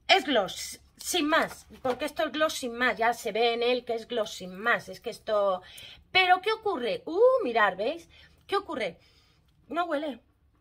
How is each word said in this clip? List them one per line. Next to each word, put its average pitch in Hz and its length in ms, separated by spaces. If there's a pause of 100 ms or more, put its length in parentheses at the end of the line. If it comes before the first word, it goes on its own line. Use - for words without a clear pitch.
es 359 180
gloss, 214 540 (180)
sin 320 300
más, 302 400 (140)
porque 254 240
esto 302 200
es 302 60
gloss 311 220
sin 240 220
más, 240 220
ya 226 160
se 233 180
ve 233 220
en 233 100
él 247 220
que 226 100
es 226 120
gloss 220 240
sin 185 240
más, 208 340
es - 120
que - 80
esto, 202 520 (500)
pero 370 300
¿qué 415 100
ocurre? 302 540
Uh, 480 380
mirar, 220 320
¿veis? 262 340 (380)
¿Qué 392 100
ocurre? 226 400 (680)
No 339 180
huele. 294 340 (420)